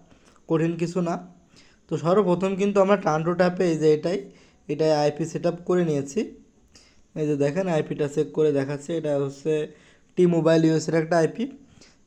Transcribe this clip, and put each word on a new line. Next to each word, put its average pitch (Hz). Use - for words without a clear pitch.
কঠিন 165
কিছু 170
না। 175
তো 160
সর্বপ্রথম 180
কিন্তু 202
আমরা 196
টান্টো 165
ট্যাপে, 180
এই 165
যে 151
এটাই, 175
এটাই 156
আইপি 147
সেট 156
আপ 175
করে 180
নিয়েছি। 147
এই 156
যে 147
দেখেন, 147
আইপিটা 151
চেক 143
করে 156
দেখাচ্ছে, 139
এটা 147
হচ্ছে 151
টি 180
মোবাইল 165
ইউএস 160
এর 156
একটা 165
আইপি। 220